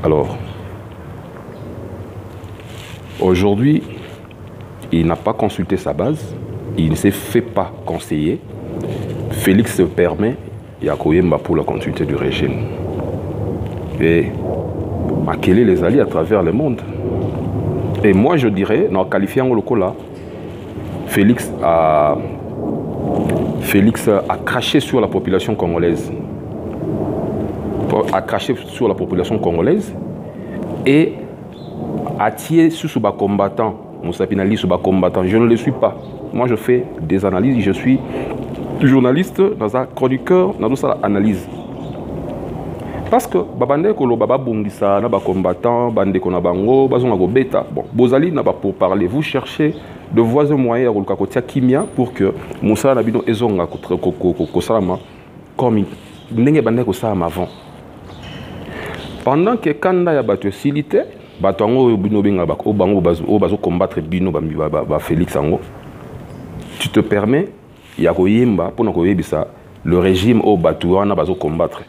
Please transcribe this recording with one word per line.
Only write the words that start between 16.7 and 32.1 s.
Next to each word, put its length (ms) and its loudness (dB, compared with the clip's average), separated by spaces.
Et 100 6
moi, 240 4
je 100 2
dirais, 440 2
non, 140 2
qualifiant 480 0
le 80 2
coup 140 0
là, 180 0
Félix 440 4
a, 520 4
Félix 460 4
a 300 2
craché 420 0
sur 220 0
la 60 2
population 480 0
congolaise. 560 0
A 80 2
craché 320 -2
sur 200 -2
la 60 2
population 460 -2
congolaise 540 0
et 280 4